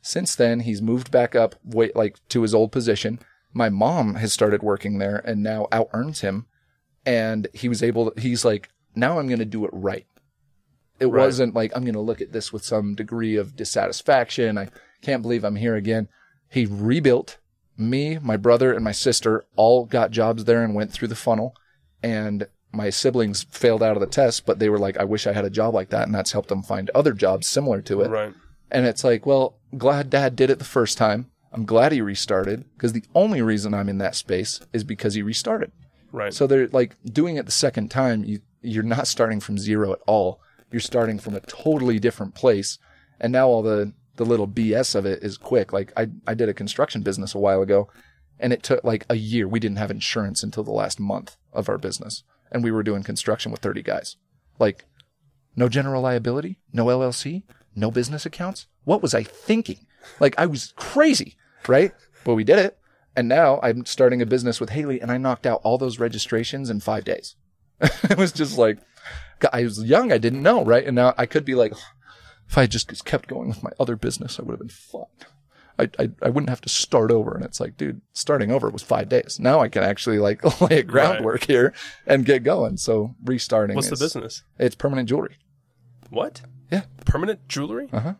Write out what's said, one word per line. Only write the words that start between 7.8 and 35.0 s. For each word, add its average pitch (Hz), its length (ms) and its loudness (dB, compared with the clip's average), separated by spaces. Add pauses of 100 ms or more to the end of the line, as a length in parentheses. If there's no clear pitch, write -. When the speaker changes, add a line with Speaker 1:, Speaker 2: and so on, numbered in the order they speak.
Speaker 1:
able 113 300 0
to, - 100 -12
he's 120 220 -2
like, 107 260 0 (260)
"Now 135 240 0
I'm 139 100 -4
gonna 113 160 -2
do 107 180 -6
it 95 100 -4
right." 95 320 -6 (960)
It 131 60 0
Speaker 2:
Right. 131 200 6
Speaker 1:
wasn't 127 280 0
like, 110 220 -2
"I'm 127 100 -4
gonna 107 160 -4
look 110 200 -4
at - 120 -8
this 110 180 -6
with 107 140 -10
some 104 300 -2
degree 110 420 -4
of 104 180 -4
dissatisfaction. 113 1000 0
I 98 120 -6 (320)
can't 131 200 -2
believe 117 240 -2
I'm 104 100 -2
here 113 200 0
again." 107 340 -2 (400)
He 123 160 0
rebuilt. 117 720 2 (400)
Me, 139 440 -2
my 113 160 -2
brother, 120 360 4
and 110 100 -2
my 107 80 -2
sister 110 540 0 (100)
all 117 300 6
got 113 260 0
jobs 113 340 0
there 117 180 4
and 110 120 -2
went 104 160 -2
through - 180 -6
the 117 60 -6
funnel. 117 400 -2 (480)
And 107 440 -4 (280)
my 104 140 -2
siblings 113 600 0
failed 113 340 2
out 110 120 4
of 101 60 0
the 95 60 0
test, - 380 2
but 101 140 0
they 107 100 4
were 104 100 4
like, 98 180 -2
"I 98 60 0
wish 104 240 -2
I 101 60 0
had 101 120 0
a 98 40 -2
job 110 240 0
like 95 160 -2
that," 110 160 0
and 104 80 -2
that's 98 200 -2
helped 101 160 -4
them 95 140 -2
find 98 300 -6
other 143 200 4
jobs 95 340 0
similar 127 360 0
to 101 180 0
it. 113 80 2
Speaker 2:
Right. 107 240 -4 (380)
Speaker 1:
And 127 140 2
it's 113 180 -2
like, 117 220 2
well, 135 320 2 (200)
glad 139 320 2
Dad 135 260 2
did 135 140 4
it 127 100 2
the 135 60 -10
first - 320 0
time. 110 340 0 (220)
I'm 113 120 -4
glad 113 260 6
he 135 100 2
restarted, 101 640 -2 (120)
'cause 117 160 0
the 113 100 -4 (100)
only 185 280 2
reason 107 320 0
I'm 101 160 -2
in 98 100 -4
that 95 160 -2
space - 440 -4 (140)
is 110 100 -2
because 104 300 -4